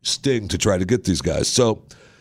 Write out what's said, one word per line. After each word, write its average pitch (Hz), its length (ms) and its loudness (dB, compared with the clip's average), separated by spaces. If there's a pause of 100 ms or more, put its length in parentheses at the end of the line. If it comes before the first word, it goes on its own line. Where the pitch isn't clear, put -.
sting 117 460 -2
to 92 100 -4
try 98 200 2
to 95 60 0
get 113 200 0
these 90 180 0
guys. 80 260 -2
So 117 360 2 (360)